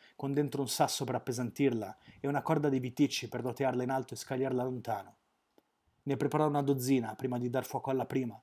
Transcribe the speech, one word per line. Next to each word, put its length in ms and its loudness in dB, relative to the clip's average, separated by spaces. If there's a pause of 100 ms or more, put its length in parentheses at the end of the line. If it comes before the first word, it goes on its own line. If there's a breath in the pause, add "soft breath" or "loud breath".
(160 soft breath)
con 180 -4
dentro 280 0
un 80 -2
sasso 360 2
per 100 -2
appesantirla 840 0 (220 loud breath)
e 80 -4
una 140 0
corda 280 2
di 100 2
viticci 500 0
per 120 -6
rotearla 420 0
in 60 -2
alto 240 -2
e 40 -12
scagliarla 460 -2
lontano. 540 -6 (840)
Ne 140 -2
preparò 300 2
una 140 2
dozzina 540 2
prima 240 -2
di 100 -2
dar 160 0
fuoco 240 -6
alla 160 0
prima 380 -2